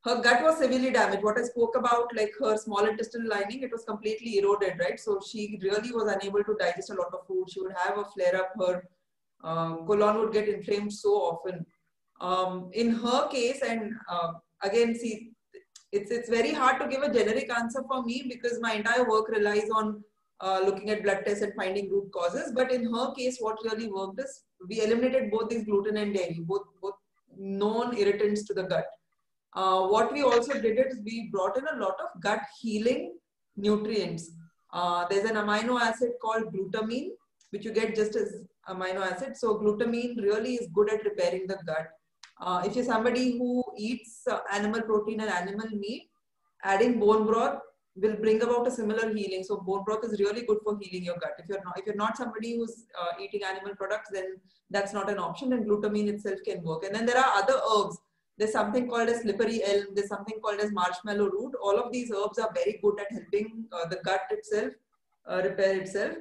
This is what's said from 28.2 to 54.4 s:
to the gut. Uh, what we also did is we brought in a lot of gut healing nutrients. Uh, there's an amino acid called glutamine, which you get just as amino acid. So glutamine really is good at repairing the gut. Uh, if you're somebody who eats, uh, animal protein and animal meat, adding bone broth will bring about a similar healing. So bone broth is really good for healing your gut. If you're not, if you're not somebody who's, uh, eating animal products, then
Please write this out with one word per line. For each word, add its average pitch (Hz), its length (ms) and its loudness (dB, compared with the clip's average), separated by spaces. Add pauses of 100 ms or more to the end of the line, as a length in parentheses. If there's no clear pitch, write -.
to 196 80 -4
the 190 100 0
gut. 170 220 0 (680)
Uh, 185 340 4
what 220 260 4
we 285 100 2
also 240 300 6
did 220 260 2
is 262 240 2
we 226 280 -8
brought 196 260 0
in 269 100 -4
a 302 160 -4
lot 190 160 0
of 302 220 -10
gut 208 200 0 (180)
healing 226 580 0 (380)
nutrients. 208 760 0 (400)
Uh, 175 380 0
there's 196 200 2
an 220 60 0
amino 214 440 2
acid 233 320 2 (100)
called 220 320 -2
glutamine, 220 560 -2 (400)
which 202 160 -8
you 220 60 -6
get 220 220 0
just 214 220 0
as - 280 -2 (260)
amino 185 320 -4
acid. 185 340 -4
So 214 220 0
glutamine 233 640 0
really 226 340 0
is 196 180 -4
good 208 200 4
at 214 100 -2
repairing 185 440 0
the 190 180 -4
gut. 160 220 -4 (520)
Uh, 180 260 -2
if 208 100 -2
you're 247 100 0
somebody 240 520 2
who 247 260 0 (140)
eats, 220 520 -6
uh, 208 100 -2 (120)
animal 214 300 0
protein 214 380 0
and 214 100 -2
animal 202 480 -4
meat, 208 320 -8 (540)
adding 208 360 4
bone 214 280 6
broth 240 320 2 (380)
will 214 180 2
bring 220 260 4
about 240 240 2
a 247 60 2
similar 220 420 0
healing. 190 300 -4
So 202 140 -4
bone 190 260 -4
broth 214 220 -2
is 208 140 -4
really 208 240 2
good 214 200 2
for 208 160 0
healing 180 240 -8
your 175 160 -4
gut. 196 180 -6
If 170 120 -18
you're 196 140 -4
not, 180 140 -6
if 190 80 -8
you're 208 100 -4
not 220 200 0
somebody 233 400 -6
who's, 226 300 -6 (140)
uh, 175 220 -4
eating 202 220 -6
animal 196 320 -6
products, 202 380 -4
then 190 240 -6 (320)